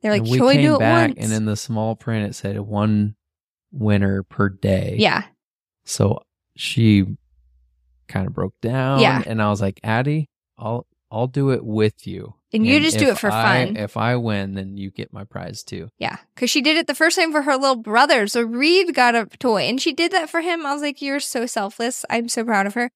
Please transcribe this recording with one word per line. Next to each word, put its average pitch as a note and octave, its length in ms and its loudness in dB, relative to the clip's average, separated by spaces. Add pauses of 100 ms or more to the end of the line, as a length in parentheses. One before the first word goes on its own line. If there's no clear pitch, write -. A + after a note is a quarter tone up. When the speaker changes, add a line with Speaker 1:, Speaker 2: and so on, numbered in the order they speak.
Speaker 1:
They're G#3+ 100 0
like, G#3 80 2
Speaker 2:
And A2+ 100 -2
we B2+ 60 2
Speaker 1:
"Can F3 120 4
we C4+ 80 6
Speaker 2:
came C#4+ 100 6
Speaker 1:
do D4+ 80 6
it - 60 2
Speaker 2:
back, A2+ 360 4
Speaker 1:
once?" - 80 -20
Speaker 2:
and A2 80 0
in G#2+ 140 0
the G#2+ 100 0
small A2 400 -4
print, A2 320 -4
it - 60 -10
said G2+ 260 -6
one G#2 540 0 (560)
winner G2+ 520 0
per G2+ 280 0
day. F#2+ 480 0
Speaker 1:
Yeah. A2 240 2 (640)
Speaker 2:
So - 360 0 (360)
she G#2 600 4 (920)
kinda F#2 220 -4
broke F#2+ 300 -6
down, C3 400 0
Speaker 1:
Yeah. - 260 4
Speaker 2:
and A2 140 -4
I G#2 100 2
was G2 100 0
like, G2 220 -4
"Addie, C3+ 460 -2 (300)
I'll, A2+ 280 -8 (240)
I'll A2+ 160 -2
do C3+ 240 0
it B2+ 140 -2
with G#2+ 420 0
you. F#2 280 -12 (200)
Speaker 1:
And A3 120 2
you C4 100 6
Speaker 2:
And D4+ 80 4
Speaker 1:
just D#4+ 140 0
do D4+ 80 4
Speaker 2:
if B3+ 60 4
Speaker 1:
it G3+ 60 -2
for G#3 140 0
Speaker 2:
I, G#3+ 340 2
Speaker 1:
fun. G3+ 120 -4
Speaker 2:
if G#2 180 -6
I A#2 200 0
win, G2+ 380 -2
then G2 220 -8
you G2 140 -10
get - 220 -12
my G2+ 120 -14
prize F#2+ 400 -14
too." F2 240 -12 (100)
Speaker 1:
Yeah, - 200 -6 (180)
'cause B3 140 -2
she D4+ 100 2
did D4+ 160 2
it D#4+ 100 0
the C#4+ 80 -4
first E4 240 2
time E4 140 2
for D4 100 0
her C4+ 140 0
little C4+ 200 2
brother. A3+ 500 2
So A#3+ 160 -2
Reed D4+ 520 2
got A#3+ 200 4
a A#3 120 0 (120)
toy, A3 240 0
and A#3+ 180 -2
she D#4+ 140 -2
did E4+ 180 0
that E4 160 -2
for E4 140 -4
him. E4+ 240 -4
I C#4 80 -2
was D4 80 -6
like, C#4+ 180 -6
"You're C#4 200 -4
so B3+ 260 -6
selfless." A#3 640 -6
I'm A#3 180 -2
so A3+ 160 -4
proud G#3 220 0
of G3+ 80 -6
her. A#3+ 220 -2